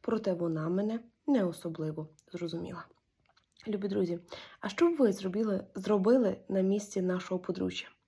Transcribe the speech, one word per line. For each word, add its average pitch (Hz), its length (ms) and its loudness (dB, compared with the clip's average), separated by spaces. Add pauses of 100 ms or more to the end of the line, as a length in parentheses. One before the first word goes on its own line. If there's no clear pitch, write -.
проте 214 320 0
вона 165 360 -2
мене 214 300 0 (280)
не 247 180 4
особливо 156 640 -6 (240)
зрозуміла. 170 540 -8 (800)
Любі 202 200 -2
друзі, 180 320 0 (400)
а 208 100 -6
що 339 200 4
б 339 60 0
ви 247 160 6
зробили, 190 540 -2 (100)
зробили 208 640 4 (120)
на 190 120 2
місці 196 400 0
нашого 180 380 -2
подружжя? 185 480 -4 (200)